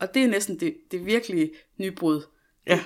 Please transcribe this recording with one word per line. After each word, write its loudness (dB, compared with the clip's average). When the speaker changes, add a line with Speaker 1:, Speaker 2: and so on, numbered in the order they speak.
Speaker 1:
og -6
det 4
er 6
næsten -2
det, -2
det -8
virkelige 0
nybrud. 0
Speaker 2:
Ja. 4